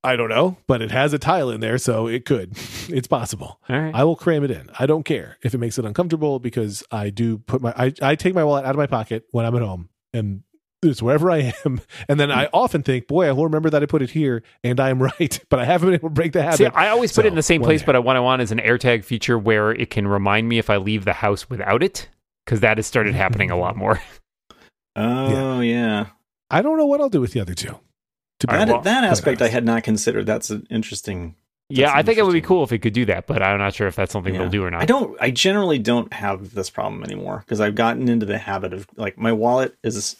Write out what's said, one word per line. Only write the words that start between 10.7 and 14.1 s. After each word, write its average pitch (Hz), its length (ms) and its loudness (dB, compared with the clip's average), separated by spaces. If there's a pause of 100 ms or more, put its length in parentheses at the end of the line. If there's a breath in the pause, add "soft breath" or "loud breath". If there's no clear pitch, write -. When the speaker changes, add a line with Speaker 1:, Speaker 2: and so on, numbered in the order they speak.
Speaker 1:
it's 147 200 2
wherever 147 280 4
I 139 240 0 (120)
am. 131 140 -2 (140)
<laughs> - 160 -16
And 147 100 2
then 143 120 2
I 139 200 2
often 175 320 2
think, 127 240 -2
"Boy, 165 200 2
I 139 60 2
will 143 120 2
remember 156 240 0
that 151 140 4
I - 20 0
put 147 160 0
it 123 80 -2
here," 135 340 0 (200 soft breath)